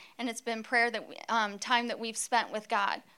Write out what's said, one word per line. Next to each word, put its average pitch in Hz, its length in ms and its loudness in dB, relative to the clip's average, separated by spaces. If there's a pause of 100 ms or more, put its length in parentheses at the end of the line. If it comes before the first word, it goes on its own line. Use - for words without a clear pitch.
(160)
and 240 120 -4
it's 233 120 -6
been 226 220 -4
prayer 240 280 4
that 214 180 -6
we, - 80 -14 (120)
um, 208 300 0
time 240 300 2
that 220 100 -4
we've 226 180 -6
spent - 360 0
with 214 160 -6
God. 202 340 0 (160)